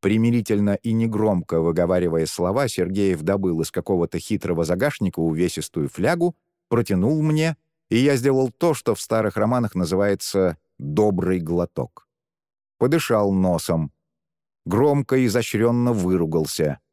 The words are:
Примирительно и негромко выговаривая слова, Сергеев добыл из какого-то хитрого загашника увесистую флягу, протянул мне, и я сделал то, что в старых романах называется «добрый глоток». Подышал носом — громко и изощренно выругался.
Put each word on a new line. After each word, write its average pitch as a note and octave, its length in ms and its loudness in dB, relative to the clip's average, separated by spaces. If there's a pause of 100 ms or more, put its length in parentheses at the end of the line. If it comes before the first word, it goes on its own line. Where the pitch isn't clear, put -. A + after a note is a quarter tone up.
Примирительно G#2+ 720 2
и A2+ 180 -4
негромко G#2+ 680 0
выговаривая E2+ 680 0
слова, G#2 420 -2
Сергеев F#2+ 540 0
добыл F#2 400 0
из - 80 -4
какого-то F2 480 -2
хитрого E2+ 460 -2
загашника F#2 540 -2
увесистую E2 720 -2
флягу, E3+ 480 -2 (320)
протянул A#2 540 0
мне, D#3 340 0 (320)
и G#3+ 80 0
я C#3+ 200 4
сделал C3 340 2
то, E3 240 0
что - 200 -2
в - 60 -8
старых A2 360 -2
романах A2+ 380 0
называется F#2 840 0 (200)
«добрый F#2 600 0
глоток». E2+ 680 -4 (720)
Подышал A#2 560 2
носом — F2 600 0 (720)
громко C3 520 2
и C3 100 4
изощренно A#2+ 680 0
выругался. E2 880 0 (120)